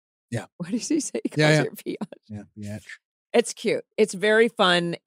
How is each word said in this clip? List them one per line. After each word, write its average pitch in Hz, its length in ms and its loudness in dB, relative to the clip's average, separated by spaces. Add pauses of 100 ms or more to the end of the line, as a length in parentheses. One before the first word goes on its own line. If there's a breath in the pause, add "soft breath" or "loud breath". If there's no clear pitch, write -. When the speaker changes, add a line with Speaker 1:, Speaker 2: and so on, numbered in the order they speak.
(320)
Speaker 1:
Yeah. 117 140 -6 (100)
Speaker 2:
What 170 160 -12
does 220 160 -4
he 302 140 0
say? - 220 -6
He - 60 -4
calls - 100 -4
Speaker 1:
Yeah, 151 120 6
yeah. 151 120 4
Speaker 2:
you - 80 -2
a - 40 -18
biatch. - 440 -10 (100)
Speaker 1:
Yeah, 104 120 -12 (360)
biatch. 98 60 -16 (500)
Speaker 2:
It's - 180 2
cute. 165 320 -4 (140)
It's 220 160 2
very 214 340 4
fun, 175 480 0 (120)